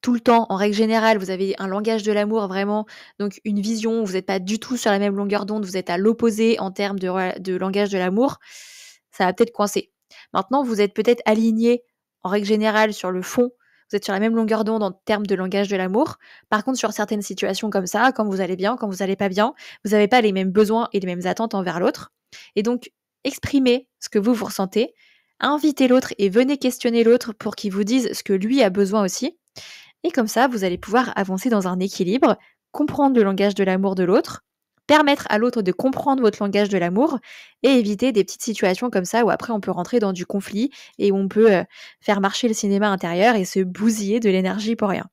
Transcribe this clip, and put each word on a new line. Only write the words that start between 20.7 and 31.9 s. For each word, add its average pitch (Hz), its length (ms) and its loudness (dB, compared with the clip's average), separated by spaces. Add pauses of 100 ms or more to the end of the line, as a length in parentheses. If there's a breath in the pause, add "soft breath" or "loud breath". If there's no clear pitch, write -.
et 196 80 0
les 185 60 -8
mêmes 180 200 -6
attentes 220 280 -2
envers 180 260 -2
l'autre. - 320 -4 (420 loud breath)
Et 214 80 0
donc, 240 300 -4 (320)
exprimez 269 640 0 (100)
ce - 120 -14
que - 80 0
vous, 220 160 2
vous 208 100 -6
ressentez, 202 500 -4 (460 soft breath)
invitez 277 480 2
l'autre 254 300 2
et 196 100 2
venez 262 300 2
questionner 240 460 0
l'autre 233 280 4
pour - 240 -8
qu'il 202 160 -6
vous 202 120 0
dise 240 280 0
ce - 100 -8
que - 100 -2
lui 220 300 2
a 202 80 4
besoin 202 320 0
aussi. 226 360 -4 (680 loud breath)
Et 330 60 0
comme 226 180 0
ça, 247 200 2
vous 226 160 -2
allez 180 140 -2
pouvoir 233 380 0
avancer 190 320 -2
dans 202 180 2
un 180 140 -2
équilibre, 202 560 0 (360 soft breath)